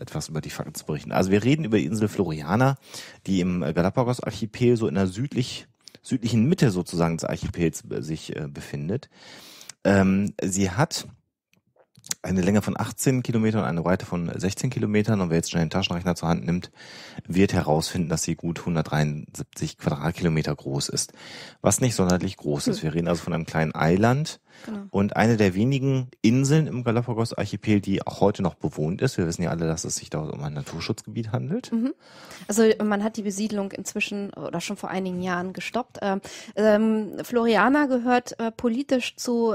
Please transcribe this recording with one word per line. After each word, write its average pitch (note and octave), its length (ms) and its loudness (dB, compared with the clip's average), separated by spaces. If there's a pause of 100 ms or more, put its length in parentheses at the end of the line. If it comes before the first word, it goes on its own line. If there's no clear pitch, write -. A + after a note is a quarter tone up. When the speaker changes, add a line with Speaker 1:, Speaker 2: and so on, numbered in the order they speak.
Speaker 1:
etwas - 260 -8
über D#2 120 -4
die D2 100 -10
Fakten - 240 -10
zu - 120 -14
berichten. D2+ 260 -6
Also F#2 180 4
wir G2+ 140 6
reden D#3 200 4
über G#2+ 140 4
die C#2+ 80 4
Insel G#2+ 220 2
Floriana, F#2 680 2 (500)
die F#2+ 140 2
im, F2+ 220 0
äh, D2+ 100 -2
Galapagos-Archipel A#2 1040 0
so A2 100 0
in C#2 100 -2
der F#2+ 100 4
südlich, A2+ 600 -4 (360)
südlichen A#2 440 2
Mitte D#3+ 240 4
sozusagen E2+ 460 0
des - 80 -6
Archipels, E2+ 640 -2
äh, G#1+ 120 -4
sich, D2+ 340 -8
äh, D2 120 -6
befindet. D#2 600 -8 (760)
Ähm, G2 580 4
sie F#2+ 280 0
hat - 360 -2 (1120)
eine F#2 220 0
Länge G2+ 180 4
von - 180 -2
achtzehn B2+ 440 0
Kilometern, A2 420 0
eine E2 180 -2
Breite F2+ 220 0
von F2 340 -4
sechzehn G2 300 -2
Kilometern. G#2+ 540 2
Und F2 80 0
wer E2 60 4
jetzt E2 140 0
schnell E2+ 140 2
den D#2+ 60 -2
Taschenrechner F2+ 440 0
zur E2 140 -2
Hand F2 160 0
nimmt, F2 260 -2 (560)
wird F#2+ 280 4
herausfinden, D#2+ 560 0
dass E2 140 -2
sie E2+ 100 -2
gut E2+ 320 -6
hundertdreiundsiebzig D2+ 1120 -4
Quadratkilometer D#2+ 760 -2
groß C#2 360 -6
ist. - 220 -4 (500)
Was - 180 2
nicht B2 140 2
sonderlich F2+ 420 2
groß - 320 -4
ist. G3 100 -2
Speaker 2:
Hm. - 40 -6
Speaker 1:
Wir - 120 -2
reden E2+ 140 0
also E2+ 140 0
von F2 100 -6
einem E2 140 -2
kleinen D#2+ 280 -2
Eiland. G#2+ 640 2 (260)
Speaker 2:
Genau. G3+ 240 -10
Speaker 1:
Und G2+ 260 0
eine A2 200 6
der G2+ 200 4
wenigen C3 520 2 (140)
Inseln C3+ 460 6
im A#2+ 160 -4
Galapagos-Archipel, A2 960 0
die G2 260 -2
auch - 140 -8
heute G2+ 200 4
noch F2+ 140 0
bewohnt D#2+ 480 -2
ist. B2+ 160 0
Wir F2+ 80 2
wissen E2+ 160 -2
ja E2 80 0
alle, E2 160 0
dass D#2+ 160 -2
es - 140 -6
sich - 140 -12
da D#2 100 -4
um - 240 -8
ein D2 100 -6
Naturschutzgebiet G#2+ 800 -6
handelt. C#3+ 400 -4
Speaker 2:
Mhm. A#3 200 0 (540)
Also G#3+ 160 4 (220)
man G#3 180 0
hat A3 140 -2
die G#3+ 60 -6
Besiedlung G3+ 500 -4
inzwischen G3+ 600 -6
oder D#3+ 280 -6
schon G3+ 160 -6
vor - 140 -8
einigen F#3 320 -4
Jahren F3+ 320 -4
gestoppt. - 480 -6
Ähm, G3 180 0 (340)
ähm, G#3+ 600 4 (100)
Floriana A#3 600 4
gehört, B3 520 0
äh, A3+ 140 -2
politisch B3 640 -2
zu A#3 380 0